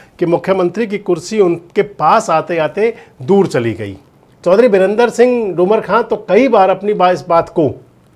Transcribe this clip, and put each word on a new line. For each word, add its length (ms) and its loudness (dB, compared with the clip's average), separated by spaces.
कि 80 -2
मुख्यमंत्री 600 -2
की 140 -6
कुर्सी 400 -4
उनके 420 -2
पास 480 0
आते 280 -2
आते 340 -2
दूर 240 2
चली 280 -2
गई। 220 -10
चौधरी 240 4
वीरेंद्र 420 2
सिंह 440 0
डूमर 260 0
खां 220 0
तो 140 -6
कई 200 4
बार 220 4
अपनी 240 -2
बा-, 180 2
इस 160 -6
बात 220 0
को 180 0